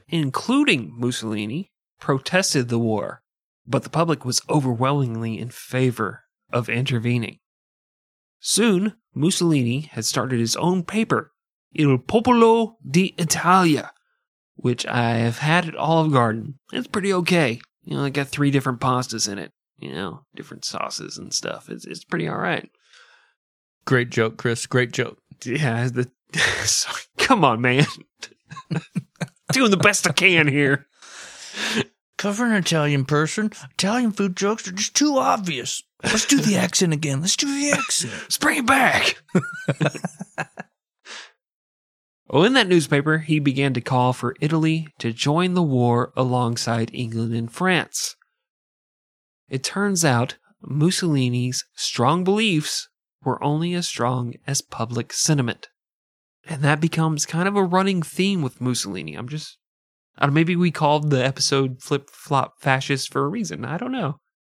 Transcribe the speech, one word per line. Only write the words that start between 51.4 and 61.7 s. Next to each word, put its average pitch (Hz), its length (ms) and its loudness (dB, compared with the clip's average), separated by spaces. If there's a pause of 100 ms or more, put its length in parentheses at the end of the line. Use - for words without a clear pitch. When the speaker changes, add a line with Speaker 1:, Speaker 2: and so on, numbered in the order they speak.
Speaker 1:
strong 156 480 0
beliefs 196 640 0 (340)
were 131 220 -2
only 156 300 0
as 175 120 -4
strong 123 480 -2 (100)
as 139 160 -2
public 120 520 -6
sentiment. - 560 -2 (760)
And 147 180 -6
that 151 180 2
becomes 160 460 0
kind 170 200 -2
of 202 80 -2
a 202 80 2
running 185 400 2
theme 185 400 0
with - 180 -6
Mussolini. 95 540 -4
I'm 120 140 -10
just, 151 280 -12 (640)
I - 80 2
don't, 139 80 2
maybe 165 220 4
we 175 160 2
called 151 380 2
the 127 140 4
episode 135 560 0